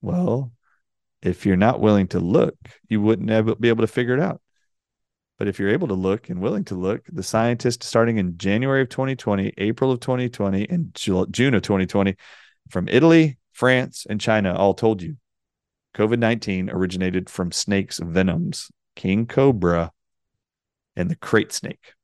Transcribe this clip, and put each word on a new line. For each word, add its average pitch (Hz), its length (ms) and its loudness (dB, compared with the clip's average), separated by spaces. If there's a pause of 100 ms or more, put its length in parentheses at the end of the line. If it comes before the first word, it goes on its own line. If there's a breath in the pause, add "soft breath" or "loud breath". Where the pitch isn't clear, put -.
Well, 131 500 -2 (680)
if 90 240 -2
you're 98 100 4
not 104 240 4
willing 104 280 4
to 90 120 -2
look, - 360 2 (320)
you 110 120 0
wouldn't 107 300 0
ever 110 240 2
be 117 140 0
able 113 140 2
to 113 40 2
figure 123 280 -2
it 135 60 0
out. - 220 -4 (960)
But 101 100 -2
if 95 100 -6
you're 98 120 0
able 151 180 0
to 101 60 -2
look 95 340 -2
and 90 140 -6
willing - 220 -2
to - 100 -10
look, 95 360 -4
the 165 120 -8
scientists 117 640 -2
starting 117 320 2
in 90 180 -2
January 120 460 0
of 127 80 -4
twenty 131 260 -4
twenty, 101 400 -2
April 117 360 0
of 123 80 -2
twenty 127 280 -2
twenty, 101 400 -2
and 170 240 -4
Ju-, 92 380 -2
June 131 240 2
of 95 80 2
twenty 95 240 0
twenty 98 300 0 (520 loud breath)
from - 200 -4
Italy, 160 500 4 (140)
France, 127 580 0
and 104 100 -4
China 101 340 0
all 95 200 2
told 110 260 0
you 90 160 -10 (760)
covid 110 240 0
nineteen 107 500 -2
originated 92 640 -4
from 90 200 -4
snakes' - 520 -4
venoms, 85 680 -2 (260)
king 101 280 0
cobra 90 680 2 (1080)
and 175 120 -2
the 165 60 -4
crate - 360 0
snake. - 400 -12 (120)